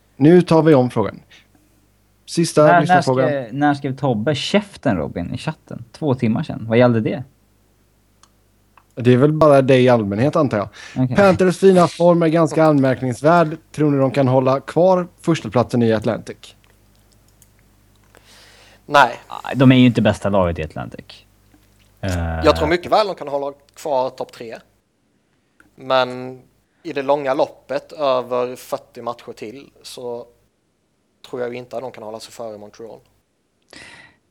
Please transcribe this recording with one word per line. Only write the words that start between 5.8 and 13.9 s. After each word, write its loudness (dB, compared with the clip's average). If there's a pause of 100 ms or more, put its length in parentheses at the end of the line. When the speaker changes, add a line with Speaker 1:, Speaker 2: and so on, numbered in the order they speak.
Speaker 2:
Två -2
timmar -2
sedan. -12
Vad 0
gällde 4
det? -6 (1700)
Speaker 1:
Det 2
är 6
väl 4
bara 4
dig 4
i 4
allmänhet, 0
antar 0
jag. -6 (360)
Speaker 2:
Okej. -4
Speaker 1:
Panthers 2
fina 6
form 2
är 2
ganska 2
anmärkningsvärd. 2 (160)
Tror -2